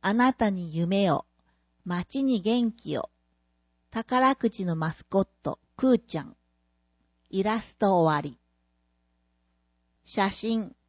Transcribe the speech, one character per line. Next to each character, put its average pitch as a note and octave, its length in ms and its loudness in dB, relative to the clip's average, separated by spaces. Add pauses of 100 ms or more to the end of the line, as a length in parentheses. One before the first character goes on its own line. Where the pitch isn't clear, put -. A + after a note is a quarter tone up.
あ F#3+ 140 0
な B3 180 4
た A3 180 0
に F3 240 -8
夢 F3+ 380 2
を、 C#3 140 -2 (580)
街 F#3 400 -4
に B3+ 160 2
元 A3+ 320 0
気 D3+ 260 -8
を。 - 100 -8 (840)
宝 B3+ 420 2
く A#3 160 -2
じ G3 140 -8
の F3 100 -2
マ D#3+ 180 -4
ス - 120 -16
コ - 160 0
ッ F#3+ 80 -2 (160)
ト、 - 160 -6 (160)
く C4 180 4
ー A3+ 40 4
ち - 200 -6
ゃ D3 40 -8
ん。 - 140 -18 (960)
イ F#3+ 120 0
ラ A3 160 0
ス - 160 -16
ト F#3+ 240 4
終 D#3+ 120 4
わ D3 80 0
り。 - 200 -12 (1600)
写 G3+ 260 -2
真。 A3 440 -4 (140)